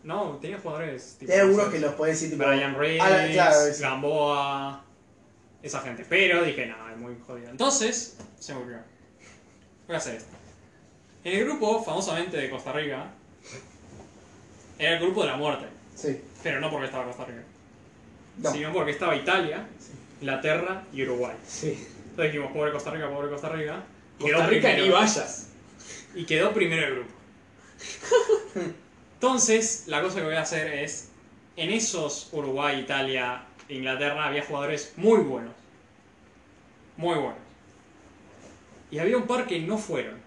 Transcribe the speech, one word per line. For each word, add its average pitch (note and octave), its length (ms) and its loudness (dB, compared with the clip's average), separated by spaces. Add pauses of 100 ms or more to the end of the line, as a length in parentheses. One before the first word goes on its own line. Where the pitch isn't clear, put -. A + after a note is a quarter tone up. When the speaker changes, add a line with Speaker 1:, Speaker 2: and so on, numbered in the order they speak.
Speaker 1:
No, E3 360 -6
tenía F3+ 200 -8
jugadores D3+ 580 -8
tipo, C3+ 120 -8
Speaker 2:
Tenía F#3+ 120 8
algunos G3+ 240 8
Speaker 1:
no - 60 -2
sé, D#3+ 60 -2
Speaker 2:
que D3+ 60 0
los C#3 100 0
podés D#3 260 2
decir, D#3 180 -4
tipo, C#3 100 4
Speaker 1:
Brian C#3 300 4
Reeves, D#3+ 240 2
Speaker 2:
Alan, F3 300 6
claro, D3+ 420 8
sí. D3 80 -4
Speaker 1:
Gamboa, C#3 1000 0 (800)
esa C3+ 160 -6
gente. A#2+ 280 -10
Pero F3 360 6
dije, C#3 220 -2
"No, A2+ 220 -12
es A2+ 80 -14
muy A#2+ 200 -12 (100)
jodido". A#2+ 240 -14
Entonces, A3+ 640 -2 (220)
se - 160 -14
me B2+ 60 -8
ocurrió. B2 180 -12 (1080)
Voy E3 80 -4
a - 20 -2
hacer B2 160 -6
esto. - 160 -16 (920)
En F3+ 120 -2
el A3+ 80 2
grupo, A3+ 380 0
famosamente E3+ 540 -4
de C3 120 -2
Costa C3 240 -8
Rica, C#3+ 380 -6 (1700)
era D#3 160 2
el E3 80 -2
grupo F#3+ 200 2
de D3 80 2
la C3 60 -4
muerte. D3 300 -2 (300)
Speaker 2:
Sí. C3+ 240 -4 (240)
Speaker 1:
Pero C#3 160 -2
no D#3 100 -2
porque C3+ 160 -4
estaba B2+ 200 -6
Costa B2 180 -12
Rica. A#2+ 180 -14 (960)
Speaker 2:
No. D3 140 -2
Speaker 1:
Sino D3+ 200 -4
porque D3+ 200 0
estaba D#3+ 240 0
Italia, E3+ 500 0 (120)
Speaker 2:
Sí. - 120 -20 (320)
Speaker 1:
Inglaterra D#3+ 680 -2
y C3+ 100 -6
Uruguay. B2 320 -2 (120)
Speaker 3:
Sí. - 400 -6 (240)
Speaker 1:
Entonces D3+ 220 -2
dijimos, C#3+ 200 -6
"Pobre D3 200 -2
Costa D3 180 -6
Rica, D#3 200 -6
pobre C#3+ 200 -6
Costa D3 200 -6
Rica". D#3+ 320 -6 (360)
Speaker 3:
Costa D3 180 2
Speaker 1:
Quedó E3+ 120 6
Speaker 3:
Rica, A3+ 200 6
Speaker 1:
primero. F#3 160 4
Speaker 3:
ni F#3+ 60 6
vayas. G#3+ 580 4 (640)
Speaker 1:
Y E3+ 100 -6
quedó E3+ 300 2
primero E3 280 2
del C3+ 120 -2
grupo. A#2+ 180 -8 (680)
<laughs> - 960 2 (400)
Entonces, A3+ 720 4
la D3+ 160 0
cosa F#3+ 180 -2
que D#3+ 40 -2
voy D#3 100 -2
a D#3+ 80 2
hacer D#3 300 -2
es, C#3+ 360 -6 (480)
en E3+ 140 -2
esos E3+ 600 -2
Uruguay, C#3 480 -2
Italia, B2+ 640 -2 (240)
Inglaterra, C#3+ 580 -2
había C#3+ 180 -2
jugadores C#3+ 520 -6
muy G#3 220 6
buenos. A#2+ 340 -2 (1400)
Muy E3 200 -2
buenos. B2+ 220 -4 (1500)
Y D3 80 -8
había G#3 200 4
un G#3+ 80 0
par B3 200 0
que E3+ 140 -2
no F#3 180 -2
fueron. A#2+ 480 -6